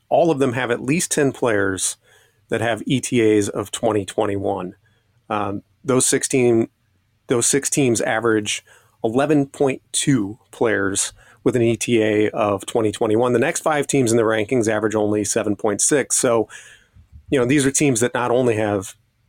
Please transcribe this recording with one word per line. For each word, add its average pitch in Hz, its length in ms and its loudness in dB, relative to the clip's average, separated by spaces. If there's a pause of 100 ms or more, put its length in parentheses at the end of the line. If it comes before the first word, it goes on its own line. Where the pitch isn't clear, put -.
all 160 220 4
of 143 80 0
them 131 140 0
have 123 160 -2
at 120 120 -2
least 143 300 -2
ten 143 200 2
players 101 640 -2 (540)
that 110 100 -2
have 110 260 -2
E 131 140 0
T 123 220 0 (160)
As 101 100 2
of - 240 -8
twenty 107 320 -2
twenty-one. 98 720 -4 (540)
Um, 104 340 -4 (200)
those 127 220 0
sixteen, 120 600 2 (600)
those 120 200 0
six 139 220 0
teams 123 320 0
average 110 640 -2 (400)
eleven 139 420 2
point 139 360 -2 (120)
two 113 440 0 (140)
players 101 640 -2 (300)
with 120 120 0
an 123 60 2
E 117 160 2
T 113 260 2
A 107 280 2
of 101 340 -2
twenty 110 260 0
twenty-one. 117 420 0
The 117 60 4
next 147 220 -2
five 147 260 0
teams 127 240 2
in 120 60 2
the 117 60 2
rankings 110 440 0
average 107 280 0
only 104 280 0
seven 104 320 -2
point 104 260 -2
six. - 360 0
So, 117 320 0 (800)
you 143 100 0
know, 120 60 2
these 135 200 2
are 135 60 2
teams 135 300 0
that 123 120 0
not 120 180 -2
only 120 240 2
have 104 400 -2 (340)